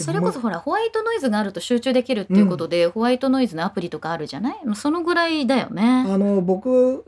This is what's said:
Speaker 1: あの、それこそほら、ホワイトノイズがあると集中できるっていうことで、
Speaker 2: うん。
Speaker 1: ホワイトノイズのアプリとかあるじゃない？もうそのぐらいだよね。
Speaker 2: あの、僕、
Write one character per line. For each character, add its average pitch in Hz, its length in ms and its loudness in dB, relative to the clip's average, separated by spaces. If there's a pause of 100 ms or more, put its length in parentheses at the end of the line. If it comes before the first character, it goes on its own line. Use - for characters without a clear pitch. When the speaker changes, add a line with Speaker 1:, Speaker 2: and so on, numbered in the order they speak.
Speaker 1:
あ - 20 -4
の、 330 60 -2
そ - 40 0
れ 175 80 2
こ 180 60 0
そ 269 80 -8
ほ 226 100 -2
ら、 170 100 -4
ホ 294 120 -6
ワ 415 100 0
イ 453 120 -2
ト 440 100 -2
ノ 466 100 -2
イ 427 60 -2
ズ 269 100 0
が 208 100 0
あ 214 40 0
る 196 80 -4
と 175 80 -10
集 240 220 0
中 262 100 -2
で 247 120 2
き 247 120 -2
る 202 60 -4
っ 185 40 -6
て 185 100 0
い 208 80 8
う 196 40 4
こ 180 80 0
と 165 140 -6
で、 170 160 2
Speaker 2:
う - 20 2
ん。 175 40 0
Speaker 1:
ホ 220 100 -4
ワ 240 100 2
イ 254 80 0
ト 269 80 0
ノ 262 140 2
イ 240 60 2
ズ 160 100 -6
の 165 80 -2
ア 202 40 -4
プ 190 120 -4
リ 175 80 -6
と 151 100 -10
か 160 120 -6
あ 165 60 -4
る 151 100 -8
じ 135 100 -12
ゃ - 20 -8
な 247 140 -2
い？ 392 120 -12
も 214 60 -2
う 208 40 -2
そ 294 160 -2
の 339 120 -2
ぐ 349 100 0
ら 339 140 2
い 311 180 0
だ 247 140 2
よ - 120 -4
ね。 247 360 2
Speaker 2:
あ 196 100 0
の、 202 220 2
僕、 254 680 2